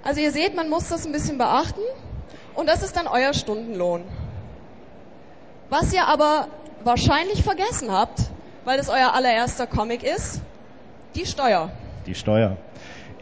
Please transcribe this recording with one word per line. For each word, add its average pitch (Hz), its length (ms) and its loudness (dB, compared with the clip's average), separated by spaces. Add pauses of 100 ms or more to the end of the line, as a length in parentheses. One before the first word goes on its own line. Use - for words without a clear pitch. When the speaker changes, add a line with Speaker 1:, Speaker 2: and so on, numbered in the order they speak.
Speaker 1:
Also 294 180 -2
ihr 302 120 2
seht, 359 240 0
man 320 140 -2
muss 330 180 -2
das 339 160 -4
ein 311 80 -6
bisschen 302 240 -2
beachten. 254 440 0 (760)
Und 320 120 -2
das 330 160 4
ist 381 140 -4
dann 339 100 -2
euer 269 280 2
Stundenlohn. 196 680 -2 (1700)
Was 320 240 2
ihr 359 140 4
aber 302 420 4 (340)
wahrscheinlich 285 600 4
vergessen 381 500 0
habt, 208 280 2 (440)
weil 262 140 2
es 277 100 -2
euer 254 240 4
allererster 247 540 2
Comic 233 360 -2
ist, - 380 -4 (760)
die 370 120 -4
Steuer. 190 440 2 (360)
Speaker 2:
Die 92 80 -6
Steuer. 107 420 4 (640)